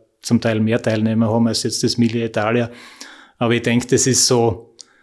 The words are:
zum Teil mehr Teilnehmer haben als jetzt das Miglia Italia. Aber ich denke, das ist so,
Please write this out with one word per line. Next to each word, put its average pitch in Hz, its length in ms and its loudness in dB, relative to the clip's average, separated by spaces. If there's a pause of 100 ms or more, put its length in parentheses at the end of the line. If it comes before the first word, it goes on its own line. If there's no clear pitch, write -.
(240)
zum 120 180 0
Teil 113 200 0
mehr 113 200 0
Teilnehmer 110 500 0
haben 117 160 2
als 110 140 -2
jetzt - 220 -4
das 120 160 -2
Miglia 117 260 0
Italia. 113 460 -2 (680)
Aber 117 160 0
ich 117 80 2
denke, 120 240 0
das 123 220 0
ist 123 180 2
so, 117 500 0 (280)